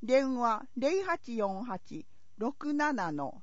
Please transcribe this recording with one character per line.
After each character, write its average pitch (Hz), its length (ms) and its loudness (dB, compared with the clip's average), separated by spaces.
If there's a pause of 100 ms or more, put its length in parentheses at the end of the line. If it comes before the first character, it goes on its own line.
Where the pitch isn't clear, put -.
電 262 340 4
話 233 280 2 (120)
零 311 260 2
八 339 340 -2
四 196 280 0
八 185 420 -8 (320)
六 285 360 -2
七 269 380 2
の 147 300 -4